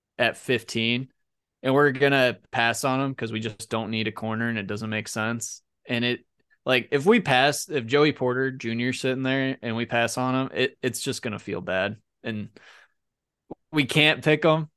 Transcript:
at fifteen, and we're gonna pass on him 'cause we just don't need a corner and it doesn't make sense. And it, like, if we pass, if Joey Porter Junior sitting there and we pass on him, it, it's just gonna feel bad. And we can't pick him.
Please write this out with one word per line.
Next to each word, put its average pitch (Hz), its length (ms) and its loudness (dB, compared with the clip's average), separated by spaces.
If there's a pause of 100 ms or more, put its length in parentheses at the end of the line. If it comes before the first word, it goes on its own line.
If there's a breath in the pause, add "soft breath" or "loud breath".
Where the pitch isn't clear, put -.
(180)
at 120 180 0
fifteen, 120 720 -2 (560)
and 135 100 2
we're 143 160 6
gonna 135 480 4 (140)
pass 117 320 2
on 131 160 0
him 135 140 -2
'cause 117 180 -6
we 110 80 -4
just 110 280 -8
don't 110 220 -4
need 110 160 -2
a 110 60 -2
corner 110 360 -4
and 117 80 -2
it 98 120 -6
doesn't 107 200 -6
make 107 200 -4
sense. 117 540 -6 (220)
And 120 200 -2
it, 120 200 -2 (420)
like, 127 240 2
if 143 160 0
we 226 140 6
pass, 139 480 2
if 131 180 -4
Joey 143 260 4
Porter 127 380 -2
Junior 120 420 -4
sitting 131 300 -2
there 131 400 0
and 113 140 -4
we 117 100 -4
pass 117 320 0
on 127 160 0
him, 131 180 -2
it, 127 300 -2
it's 123 180 -4
just - 220 -6
gonna 107 160 -6
feel - 220 -8
bad. 92 360 -2 (280)
And 107 240 -8 (1200 soft breath)
we 151 140 2
can't 151 400 2
pick 151 200 4
him. 156 320 2